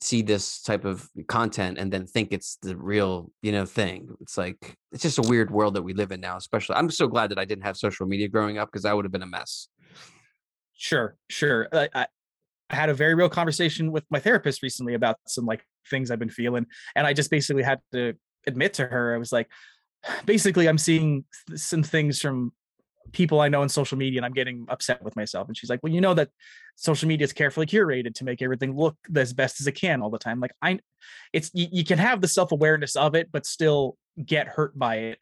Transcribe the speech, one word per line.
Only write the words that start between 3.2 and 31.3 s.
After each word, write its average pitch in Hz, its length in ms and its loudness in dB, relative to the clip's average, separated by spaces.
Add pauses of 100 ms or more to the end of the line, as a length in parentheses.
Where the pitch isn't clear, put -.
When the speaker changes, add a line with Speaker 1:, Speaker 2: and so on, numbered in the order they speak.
Speaker 1:
you 107 120 -2
know, 101 120 0
thing. 92 560 -4
It's - 160 -18
like, 92 400 -8 (160)
it's - 100 -10
just 156 160 0
a 127 40 4
weird 113 280 4
world 104 240 2
that 95 80 -2
we 95 120 -8
live 98 180 -2
in 92 80 -10
now, 90 160 -8
especially. - 400 -4
I'm 160 140 2
so 151 160 0
glad 113 240 0
that 98 80 -4
I 98 80 -2
didn't 101 180 -6
have 98 140 -4
social 95 280 -2
media 98 220 0
growing 104 300 0
up, 104 120 -4
'cause 101 140 -6
I 104 80 2
would 104 140 2
have 92 60 -8
been 92 100 -6
a 92 40 -12
mess. - 420 -12 (1080)
Speaker 2:
Sure, 120 420 -2 (140)
sure. 123 420 2
I, 151 220 2
I, 127 120 0 (600)
I - 60 -6
had 151 160 2
a 143 40 2
very 151 200 4
real 170 160 6
conversation 160 640 0
with 156 180 -2
my 143 80 0
therapist 196 440 2
recently 123 300 -6
about 113 240 2 (100)
some, 120 200 -4
like, 110 180 -4 (240)
things 131 220 -2
I've 117 80 -2
been 113 100 -4
feeling. 120 380 -2 (280)
And 143 120 4
I 143 80 2
just 147 160 0
basically 139 320 0
had 131 180 0 (120)
to 120 200 -2 (340)
admit 135 280 -2
to 131 120 -2
her, 120 280 0
I 117 40 -2
was 117 140 -6
like, 117 160 0 (540)
<sighs> - 240 -10
"Basically, 185 420 6
I'm 160 80 6
seeing 156 480 4 (240)
th-, 160 100 -10
some 160 240 0
things 151 380 2
from 127 320 -2 (600)
people 156 280 4
I 147 80 6
know 143 140 4
on 143 60 2
social 135 280 0
media, 135 220 -2
and 120 80 -2
I'm 123 60 -6
getting 127 360 -4
upset - 340 -4
with 107 140 -8
myself." 107 300 -6
And 113 100 -12
she's 117 140 -8
like, 123 120 -2
"Well, 160 100 -2
you 175 80 2
know 190 140 6
that 156 160 2 (440)
social 156 320 0
media 156 180 2
is 139 80 -2
carefully 156 340 0
curated 135 500 0
to - 80 -10
make 127 180 -4
everything 131 340 -2
look 156 200 0 (180)
as 127 180 2
best 127 280 -2
as 139 80 -4
it 135 40 0
can 147 300 0
all 107 80 -4
the 110 80 -6
time." 120 220 -6
Like, 123 200 -4
I, 185 200 0 (520)